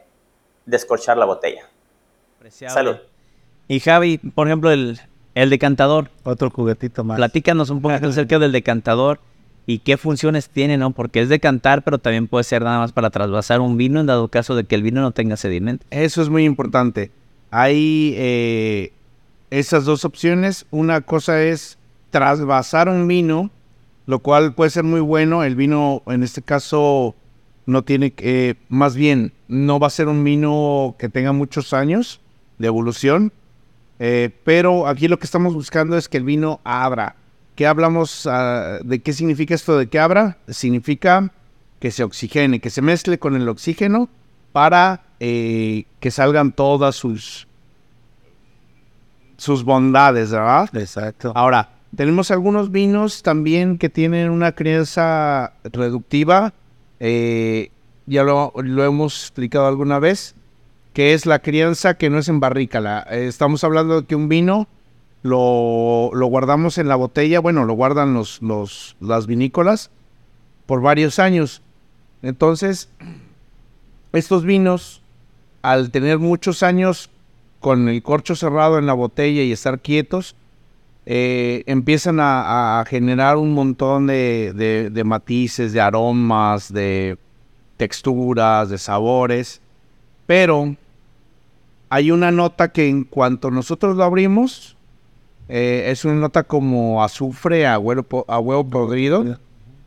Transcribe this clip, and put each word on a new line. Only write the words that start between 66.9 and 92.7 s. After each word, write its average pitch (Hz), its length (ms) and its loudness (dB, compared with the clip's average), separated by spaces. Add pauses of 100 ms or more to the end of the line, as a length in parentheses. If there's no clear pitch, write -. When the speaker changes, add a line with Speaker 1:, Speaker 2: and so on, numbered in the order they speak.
Speaker 4:
botella, 147 440 0
bueno, 165 240 0
lo 113 100 -2
guardan 139 400 2
los, 110 280 -6
los, 104 580 -8
las 113 260 -2
vinícolas 135 640 0 (760)
por 131 140 -2
varios 147 380 2
años. 180 440 0 (600)
Entonces, 160 640 0 (1200)
estos 165 320 0
vinos, 185 580 0 (600)
al 127 280 2
tener 139 280 0
muchos 170 440 -2
años 185 480 0 (500)
con 123 280 2
el 117 140 -2
corcho 151 340 -2
cerrado 156 420 2
en 147 80 0
la 139 60 0
botella 143 500 0
y 127 100 0
estar 131 280 -4
quietos, 151 560 -4 (720)
eh, 123 560 -2
empiezan 147 540 0
a, 139 220 2
a, 113 380 0
a 113 40 -4
generar 127 540 0
un 151 160 0
montón 139 520 0
de, 120 480 0
de, 110 360 -2
de 110 140 -4
matices, 117 680 -2
de 113 80 0
aromas, 107 920 0
de 95 440 -2 (600)
texturas, 123 920 0
de 98 100 -6
sabores. 120 800 -2 (640)
Pero 156 500 2 (1120)
hay 147 220 2
una 175 200 4
nota 175 380 0
que 151 200 0